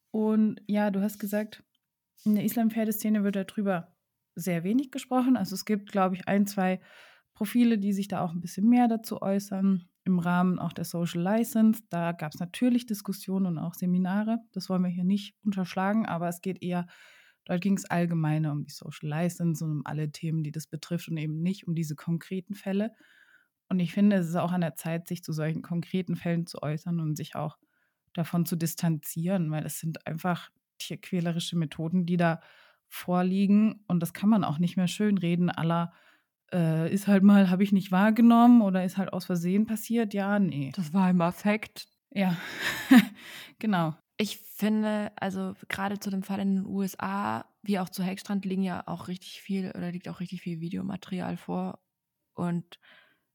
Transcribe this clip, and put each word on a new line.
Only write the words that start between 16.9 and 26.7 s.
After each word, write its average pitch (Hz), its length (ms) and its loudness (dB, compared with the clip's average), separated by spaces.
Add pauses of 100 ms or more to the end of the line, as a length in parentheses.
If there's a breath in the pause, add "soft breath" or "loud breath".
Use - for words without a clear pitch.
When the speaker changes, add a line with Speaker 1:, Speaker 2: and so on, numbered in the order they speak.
Speaker 1:
dort 180 160 -2
ging's 196 240 0
allgemeiner 160 640 0
um 147 120 -4
die - 80 -14
Social - 360 -14
License 170 560 -2
und 156 80 -2
um 147 140 -2
alle 151 260 -4
Themen, 160 320 -4
die 147 80 -4
das 156 140 -10
betrifft 170 420 -8
und 165 100 -4
eben 156 240 -4
nicht 190 260 -4
um 165 80 -2
diese 151 200 -4
konkreten 180 600 -6
Fälle. 202 380 -4 (760 soft breath)
Und 185 100 0
ich 170 140 -2
finde, 202 240 4
es 170 100 0
ist 170 80 -4
auch 170 160 0
an 180 100 0
der 160 140 -2
Zeit, 165 320 -8
sich 175 160 -8
zu 165 100 -6
solchen 156 280 -2
konkreten 175 540 -4
Fällen 170 320 -2
zu - 160 -12
äußern 160 360 -4